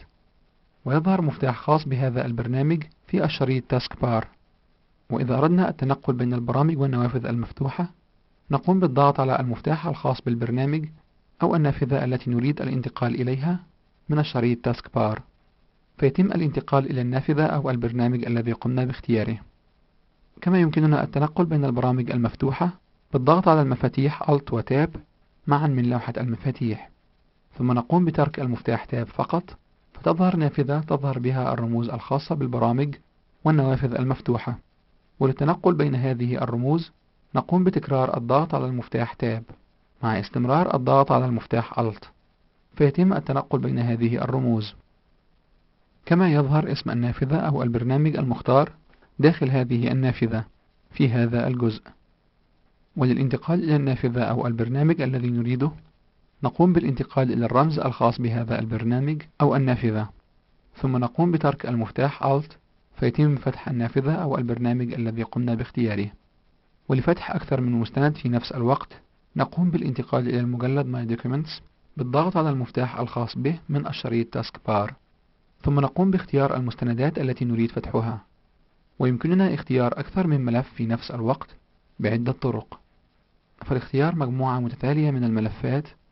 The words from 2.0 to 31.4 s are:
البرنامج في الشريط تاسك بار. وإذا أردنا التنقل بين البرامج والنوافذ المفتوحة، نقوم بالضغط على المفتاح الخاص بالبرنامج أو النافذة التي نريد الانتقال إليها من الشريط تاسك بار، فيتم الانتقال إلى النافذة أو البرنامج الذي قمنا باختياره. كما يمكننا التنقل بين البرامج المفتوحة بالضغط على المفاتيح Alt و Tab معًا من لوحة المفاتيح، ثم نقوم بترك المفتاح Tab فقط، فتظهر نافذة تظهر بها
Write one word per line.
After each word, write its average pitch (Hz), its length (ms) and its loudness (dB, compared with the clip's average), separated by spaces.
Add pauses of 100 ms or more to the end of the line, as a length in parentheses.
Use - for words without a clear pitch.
البرنامج 131 580 0 (240)
في 156 180 0
الشريط 131 380 0
تاسك - 380 -2
بار. 117 260 0 (840)
وإذا 127 280 0
أردنا 175 320 4
التنقل 135 440 -2
بين 123 200 0
البرامج 127 440 0
والنوافذ 123 480 0
المفتوحة، 131 640 -4 (600)
نقوم 175 280 2
بالضغط 139 400 4
على 131 200 2
المفتاح 147 480 -2
الخاص 135 340 -2
بالبرنامج 127 640 -2 (580)
أو 170 120 2
النافذة 139 480 0
التي 123 260 -2
نريد 123 320 0
الانتقال 123 600 -4
إليها 135 380 -2 (500)
من 151 100 2
الشريط 123 380 2
تاسك - 380 -4
بار، 107 260 0 (760)
فيتم 151 280 2
الانتقال 143 640 0
إلى 127 100 -2
النافذة 135 440 0
أو 139 240 -2
البرنامج 120 560 0
الذي 117 260 0
قمنا 127 340 -2
باختياره. 113 540 -2 (1000)
كما 185 180 4
يمكننا 156 440 4
التنقل 151 420 0
بين 151 200 2
البرامج 127 460 0
المفتوحة 131 600 0 (420)
بالضغط 151 340 4
على 160 140 6
المفاتيح 135 640 0
Alt 143 300 0
و 113 80 0
Tab 143 280 2 (580)
معًا 147 200 2
من 127 220 2
لوحة 120 280 -2
المفاتيح، 117 720 -4 (680)
ثم 123 140 0
نقوم 143 340 2
بترك 151 340 0
المفتاح 123 460 -2
Tab 120 180 -4
فقط، - 540 -6 (360)
فتظهر 180 420 0
نافذة 147 440 0
تظهر 143 400 -4
بها 127 340 -2